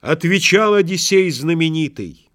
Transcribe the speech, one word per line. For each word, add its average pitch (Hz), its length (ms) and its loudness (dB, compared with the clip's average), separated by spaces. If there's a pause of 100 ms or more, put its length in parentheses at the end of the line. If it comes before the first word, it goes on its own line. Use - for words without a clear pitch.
отвечал 185 720 0
Одиссей 190 560 2
знаменитый 160 1040 -4